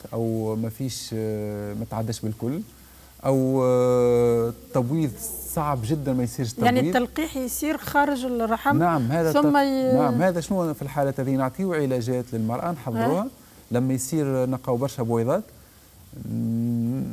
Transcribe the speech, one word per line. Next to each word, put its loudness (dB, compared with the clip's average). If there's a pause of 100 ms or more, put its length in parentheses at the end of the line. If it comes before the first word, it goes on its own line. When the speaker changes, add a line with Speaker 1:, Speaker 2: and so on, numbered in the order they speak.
(120)
Speaker 1:
أو -2
ما -2
فيش، -8
آه، -4
ما -6
تعداش -4
بالكل -4 (640)
أو، 2
آه، 4 (220)
تبويض 0 (440)
صعب 0
جدًا -2
ما 0
يصيرش -4
تبويض. 2
Speaker 2:
يعني 2
التلقيح -2
يصير -4
خارج 0
الرحم؟ 0
Speaker 1:
نعم، 2
هذا 2
Speaker 2:
ثم 4
Speaker 1:
التل-، 2
Speaker 2:
ي- 6
Speaker 1:
نعم، 4
هذا 2
شنو 0
في -10
الحالة 0
هذه 0
نعطيو 0
علاجات 0
للمرأة -2
نحضروها. 0
Speaker 2:
أه. -4 (440)
Speaker 1:
لما 2
يصير 0
نقاو -2
برشا -2
بويضات، 0 (840)
م-، -2 (100)